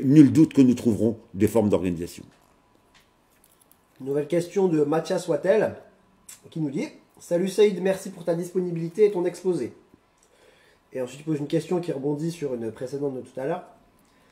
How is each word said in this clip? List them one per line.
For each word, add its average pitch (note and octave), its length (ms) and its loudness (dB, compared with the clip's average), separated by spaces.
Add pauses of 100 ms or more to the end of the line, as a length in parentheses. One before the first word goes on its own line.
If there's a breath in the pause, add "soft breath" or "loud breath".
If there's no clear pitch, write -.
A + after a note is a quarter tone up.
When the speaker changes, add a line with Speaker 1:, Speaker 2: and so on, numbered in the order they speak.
Speaker 1:
nul C#3 260 8
doute D#3 220 4
que C#3+ 80 6
nous B2+ 140 6
trouverons G#2+ 420 0 (160)
des G2+ 140 2
formes A2 200 2
d'organisation. F2 560 -2 (1800)
Speaker 2:
Nouvelle C#3+ 280 -4
question F3 400 0
de D#3 160 2
Mathias D#3+ 440 -2
Wattel, E3+ 480 0 (760)
qui E3 80 -8
nous D3+ 100 -2
dit : « F#3+ 180 -6 (320)
Salut F3 280 -2
Saïd, F#3+ 340 2
merci F#3+ 280 -2
pour - 140 -16
ta F3 100 -2
disponibilité F3 720 -2
et G3+ 60 4
ton F#3 140 -2
exposé. » E3+ 480 -4 (1200)
Et C3 80 -8
ensuite, B2 200 -10
il - 20 -18
pose D#3 160 -2
une C#3+ 80 -6
question E3 320 0
qui E3+ 120 -4
rebondit C#3+ 400 -4
sur C#3+ 220 -6
une A2+ 180 -6
précédente C3+ 440 -6
de B2+ 60 -10
tout - 180 -14
à C3 60 -4
l'heure. F3 180 -4 (680)